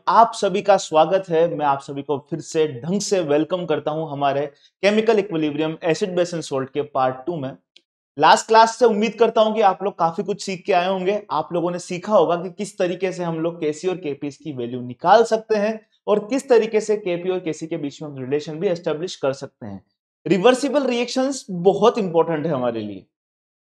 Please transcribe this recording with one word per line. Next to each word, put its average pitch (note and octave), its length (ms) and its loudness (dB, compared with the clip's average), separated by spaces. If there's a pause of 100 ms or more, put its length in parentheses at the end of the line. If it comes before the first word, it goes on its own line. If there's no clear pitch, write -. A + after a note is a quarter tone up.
आप A3 280 6
सभी G3 260 0
का G3 160 6
स्वागत E3 520 2
है, D#3+ 260 2
मैं D3 100 -2
आप C#3 140 2
सभी C#3 220 -10
को C#3 160 -4 (120)
फिर D#3+ 100 -6
से D#3 280 -2
ढंग D#3 340 -4
से G3 200 0
welcome D#3 440 0
करता D3+ 260 -2
हूं D#3+ 200 -4
हमारे C#3+ 400 0 (320)
chemical G#3+ 400 4
equilibrium D#3 520 -2 (140)
acid F3+ 260 -2
base F3 180 0
and D#3+ 120 -6
salt C3 240 -4
के C#3+ 120 -4 (140)
part C3 300 -2
two F3 100 -6
में। C3+ 160 -8 (680)
Last E3+ 300 4
class A3+ 320 6
से B3 60 4
उम्मीद A3 340 2
करता A3 220 2
हूं G#3+ 120 2
कि A3 80 -2
आप F#3 220 2
लोग G3 160 -4
काफी E3+ 240 -2
कुछ F#3+ 200 -6
सीख F3+ 220 -8
के G3 80 2
आए F3 140 2
होंगे। F#3+ 340 -2 (100)
आप D#3 220 -2
लोगों F3 180 0
ने F3 80 -6
सीखा F3+ 340 -6
होगा E3+ 220 4
कि F3 140 -6
किस F#3 280 -10
तरीके F3+ 340 -2
से F3 120 -6
हम E3 160 -4
लोग E3+ 200 -4
केसी D3+ 280 -2
और F3+ 100 -2
केपीएस C#3+ 400 -8
की D#3 160 -12
value B2 280 -6
निकाल F3 420 2
सकते A3 320 -2
हैं G#3+ 340 -4 (180)
और G#3 220 0
किस C4 200 -4
तरीके G#3+ 320 4
से G#3 160 0
केपी F3 320 -4
और F#3 100 -2
केसी D#3+ 280 -8
के E3 100 -6
बीच C#3+ 240 -8
में D3+ 80 -10
हम C#3 80 -14
relation D3 420 -4
भी G3 80 -2
establish E3+ 480 -4
कर C3+ 180 -2
सकते - 320 -14
हैं। G2 200 -14 (400)
Reversible B3 640 4
reactions B3+ 640 -2
बहुत F#3+ 460 4
important E3 480 0
है E3+ 60 0
हमारे A#2+ 300 -2
लिए G2+ 240 -10 (560)